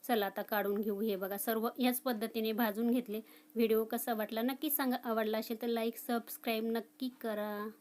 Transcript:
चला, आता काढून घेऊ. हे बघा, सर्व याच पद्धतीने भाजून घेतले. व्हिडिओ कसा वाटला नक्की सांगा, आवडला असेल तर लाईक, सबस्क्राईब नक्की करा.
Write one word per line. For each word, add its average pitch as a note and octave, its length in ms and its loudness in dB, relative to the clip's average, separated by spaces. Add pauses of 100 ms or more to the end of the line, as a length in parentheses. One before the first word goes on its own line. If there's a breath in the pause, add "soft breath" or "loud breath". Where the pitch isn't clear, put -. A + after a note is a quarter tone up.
चला, G#3+ 220 2
आता G3+ 160 -4
काढून G3+ 380 0
घेऊ. G3+ 200 0
हे G#3 160 2
बघा, G3 200 -4
सर्व A3+ 320 0 (100)
याच B3+ 220 2
पद्धतीने A3 520 0
भाजून A3+ 380 2
घेतले. A#3 300 0 (340 loud breath)
व्हिडिओ A3 300 4
कसा A#3 300 -2
वाटला A3 280 -2
नक्की C4+ 280 0
सांगा, C4 340 2
आवडला A3 340 0
असेल A3+ 240 -4
तर A#3+ 40 -2
लाईक, A#3 320 0
सबस्क्राईब A3+ 760 -2
नक्की A#3 360 -2 (120)
करा. G#3 460 -2 (140)